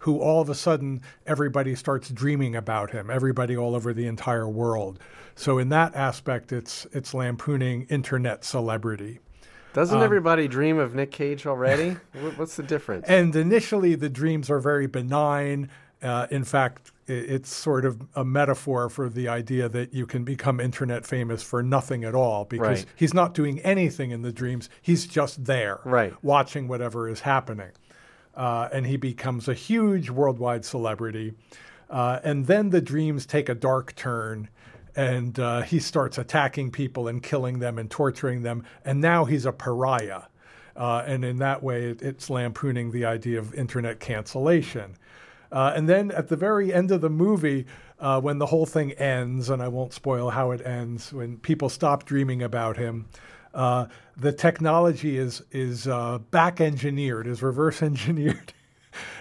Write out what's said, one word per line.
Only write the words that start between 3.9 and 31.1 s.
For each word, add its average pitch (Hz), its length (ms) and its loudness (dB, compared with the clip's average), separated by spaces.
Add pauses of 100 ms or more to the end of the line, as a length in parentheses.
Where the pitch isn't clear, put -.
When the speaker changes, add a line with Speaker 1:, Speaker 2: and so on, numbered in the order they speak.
Speaker 1:
the 117 140 -2
entire 117 420 -2
world. 107 500 -2 (360)
So 135 240 0
in 127 100 0
that 160 260 4
aspect, 135 580 -4
it's, - 400 -8
it's - 200 -8
lampooning 127 800 -2
internet 127 520 0
celebrity. 110 800 -4 (540)
Speaker 2:
Doesn't 175 240 4
Speaker 1:
Um, 220 40 6
Speaker 2:
everybody 165 460 4
dream 151 300 2
of 123 160 0
Nick 139 160 -2
Cage 143 360 -4
already? 139 440 2
Speaker 1:
<laughs> 180 60 -6 (180)
Speaker 2:
Wh-, 147 240 -6
what's 160 180 -6
the 143 60 -6
difference? 139 460 -4
Speaker 1:
And 175 280 6
initially, 180 580 4
the 147 140 -2
dreams 143 400 -2
are 143 100 2
very 143 280 2
benign. 143 800 0 (340)
Uh, 120 280 -2
in 139 140 -2
fact, 131 480 0 (140)
i-, 131 60 -6
it's 131 420 -4
sort 131 300 0
of 120 160 -2 (160)
a 135 80 0
metaphor 131 640 0
for 123 220 -4
the 123 180 -4
idea 120 400 -2
that 123 240 -4
you 127 140 -4
can 123 180 -4
become 131 360 0
internet 123 440 -2
famous 117 380 -2
for 120 200 -2
nothing 127 420 0
at 113 100 -4
all, 110 320 2
because 117 200 0
Speaker 2:
Right. 101 200 2 (100)
Speaker 1:
he's 160 160 2
not 175 220 4
doing 143 260 0
anything 170 520 2
in 117 100 -6
the 120 100 -4
dreams. 123 380 -6 (100)
He's 170 260 2
just 143 380 -2
there, 113 400 0
Speaker 2:
Right. 120 380 4
Speaker 1:
watching 139 460 2
whatever 120 380 -4
is 113 140 -6
happening. 123 520 -2 (600)
Uh, 120 400 -2
and 135 140 -2
he 135 100 0
becomes 127 520 -4
a 131 60 -2
huge 202 540 2
worldwide 123 560 0
celebrity. 110 680 -4 (560)